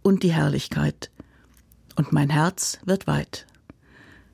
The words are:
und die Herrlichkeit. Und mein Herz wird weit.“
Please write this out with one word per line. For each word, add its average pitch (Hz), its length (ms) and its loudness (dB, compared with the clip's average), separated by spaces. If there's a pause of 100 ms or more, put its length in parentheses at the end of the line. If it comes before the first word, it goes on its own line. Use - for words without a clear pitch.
und 196 200 4
die 180 80 4
Herrlichkeit. 147 800 -2 (840)
Und - 180 0
mein 143 160 2
Herz 156 560 -2
wird 190 220 -2
weit.“ - 380 -4 (880)